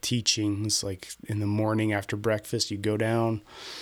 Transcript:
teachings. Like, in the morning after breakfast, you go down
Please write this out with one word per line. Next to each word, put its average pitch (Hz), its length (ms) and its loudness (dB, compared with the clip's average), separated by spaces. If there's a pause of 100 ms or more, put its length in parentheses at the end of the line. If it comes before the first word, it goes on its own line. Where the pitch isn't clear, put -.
teachings. 104 840 0
Like, 95 280 -8 (180)
in 104 100 0
the 104 80 0
morning 107 460 2
after 101 240 -2
breakfast, 107 560 0
you 101 60 -6
go 107 180 0
down 113 460 2 (400)